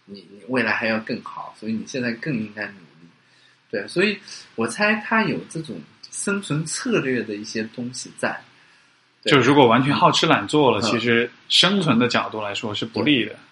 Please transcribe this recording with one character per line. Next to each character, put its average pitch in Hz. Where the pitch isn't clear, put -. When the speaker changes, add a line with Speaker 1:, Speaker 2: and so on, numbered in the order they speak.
Speaker 1:
你， 98
你 101
未 127
来 107
还 113
要 113
更 110
好， -
所 107
以 113
你 107
现 127
在 120
更 135
应 107
该 104
努 101
力。” 85
对， 104
所 175
以 208
我 113
猜 214
它 214
有 160
这 165
种 95
生 196
存 147
策 196
略 127
的 107
一 104
些 110
东 123
西 95
在。 101
对。 107
Speaker 2:
就 131
如 139
果 143
完 120
全 139
好 147
吃 160
懒 110
做 147
了， 110
Speaker 1:
嗯。 -
Speaker 2:
其 113
实 120
生 190
存 143
的 123
角 107
度 107
来 101
说 104
是 117
不 110
利 123
的， 107
Speaker 1:
对。 -